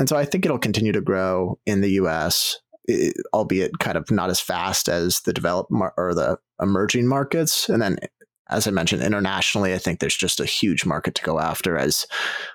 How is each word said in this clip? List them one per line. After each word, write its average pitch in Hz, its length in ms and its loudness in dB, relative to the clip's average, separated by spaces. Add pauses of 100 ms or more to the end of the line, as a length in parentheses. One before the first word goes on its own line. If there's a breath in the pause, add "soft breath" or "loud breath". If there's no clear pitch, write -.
And 135 80 2
so 151 80 2
I 143 80 2
think 185 200 -2
it'll 147 140 2
continue 107 320 0
to 101 100 2
grow 92 640 0
in 101 160 2
the 101 100 4
U 95 180 4
S, 80 500 0 (320)
i-, 90 220 2 (200)
albeit 95 460 0
kind 85 180 -2
of 78 140 -4
not 92 200 2
as 90 100 0
fast 90 480 -2
as 87 320 2
the - 120 -2
developed 90 380 0
mar-, 101 260 0
or 90 160 0
the 82 260 0 (220)
emerging 101 460 2
markets. 139 600 0
And 180 120 2
then, 98 180 0 (520)
as - 160 0
I 104 60 0
mentioned, 90 320 0
internationally, 95 680 0
I 90 40 0
think 87 220 -4
there's - 160 0
just - 240 -2
a - 40 0
huge - 400 0
market 78 300 -2
to - 80 -6
go 80 160 0
after 82 400 -2
as 67 260 0 (500 loud breath)